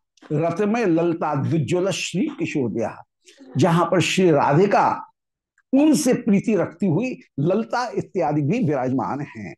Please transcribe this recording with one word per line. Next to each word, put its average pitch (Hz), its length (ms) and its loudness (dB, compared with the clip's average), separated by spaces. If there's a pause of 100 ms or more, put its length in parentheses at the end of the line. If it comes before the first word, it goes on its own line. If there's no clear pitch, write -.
(320)
रत 165 300 -2
में 220 240 0
ललता 165 480 0
द्विज्वल 160 560 0
श्री 185 380 -4
किशोर, 135 440 -4 (840)
जहां 170 300 4
पर 185 140 2
श्री 185 300 2
राधिका 156 540 4 (880)
उनसे 269 420 4
प्रीति 202 420 2
रखती 175 300 -2
हुई 202 260 -2 (260)
ललता 220 500 -2
इत्यादि 160 540 -2
भी 160 160 0
विराजमान 131 680 -2
हैं। 101 300 -14